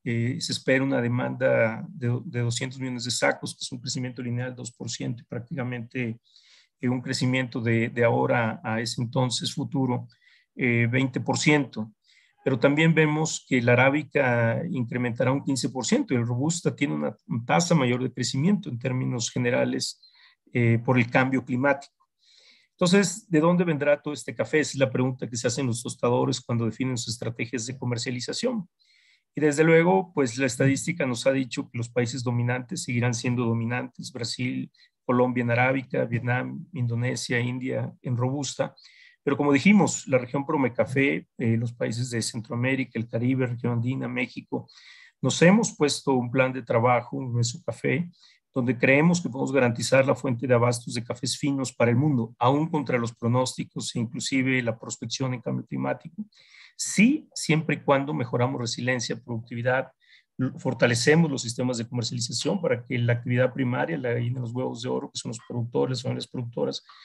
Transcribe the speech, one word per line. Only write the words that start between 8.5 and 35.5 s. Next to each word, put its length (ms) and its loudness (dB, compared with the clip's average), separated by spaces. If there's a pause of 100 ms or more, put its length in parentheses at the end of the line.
a 180 -2
ese 220 -4
entonces 500 -2
futuro, 540 -2 (480)
eh, 340 2
veinte 300 0
por 180 -2
ciento. 560 0 (520)
Pero 160 0
también 340 6
vemos 540 2
que 120 2
la 120 4
arábica 1000 4
incrementará 600 -2
un 100 0
quince 280 -2
por 140 -4
ciento 300 0
y 40 4
el 60 2
robusta 520 -2
tiene 180 -2
una 220 -4 (280)
tasa 300 2
mayor 300 2
de 80 -4
crecimiento 560 0
en 100 -6
términos 540 -2
generales, 680 0 (520)
eh, 300 4
por 160 2
el 120 2
cambio 340 2
climático. 480 0 (800)
Entonces, 580 2
¿de 120 4
dónde 240 4
vendrá 360 2
todo 140 -6
este 200 -10
café? 260 0
Esa 140 0
es 40 -6
la 100 4
pregunta 400 -2
que 80 -10
se 120 0
hacen 180 -2
los 160 -2
tostadores 580 0
cuando 240 -2
definen 320 -2
sus 180 -6
estrategias 520 -8
de 100 -8
comercialización. 920 -4 (640)
Y 60 -6
desde 240 4
luego, 500 4
pues 240 0
la 80 2
estadística 600 0
nos 200 -2
ha 60 4
dicho 360 -4
que 80 -10
los 120 -4
países 340 -2
dominantes 600 -2
seguirán 300 0
siendo 300 0
dominantes, 680 -4
Brasil, 580 -6 (340)
Colombia 380 2
en 80 0